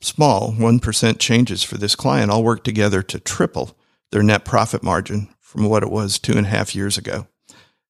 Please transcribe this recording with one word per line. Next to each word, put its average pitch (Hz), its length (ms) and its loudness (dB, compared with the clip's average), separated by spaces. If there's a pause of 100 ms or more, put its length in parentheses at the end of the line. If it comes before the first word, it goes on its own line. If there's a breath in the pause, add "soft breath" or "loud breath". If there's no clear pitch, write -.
small 113 500 2
one 113 300 4
percent 113 400 0
changes 117 420 2
for - 140 -8
this 101 180 -2
client 131 360 0
all 113 120 2
work 113 220 0
together 104 360 2
to - 160 -8
triple - 600 -4 (340)
their 104 100 2
net 104 240 4
profit 117 380 0
margin 101 440 -2 (120)
from - 260 -4
what 107 160 2
it - 80 -2
was 101 300 -4
two 110 180 -2
and 104 80 2
a 98 40 -2
half 107 260 -4
years 101 240 -4
ago. - 260 -8 (640 soft breath)